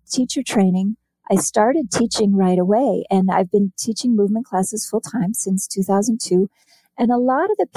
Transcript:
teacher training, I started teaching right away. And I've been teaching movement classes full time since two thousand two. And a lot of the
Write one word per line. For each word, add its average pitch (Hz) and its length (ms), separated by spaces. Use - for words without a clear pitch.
teacher 254 360
training, 190 520
I 196 80
started 233 540
teaching 214 460
right 180 220
away. 196 520
And 190 220
I've 180 180
been 202 260
teaching 240 380
movement 208 320
classes 190 400
full 214 140
time 208 340
since 190 320
two - 160
thousand 202 380
two. 185 300
And 240 120
a 240 80
lot 262 320
of 427 80
the 370 180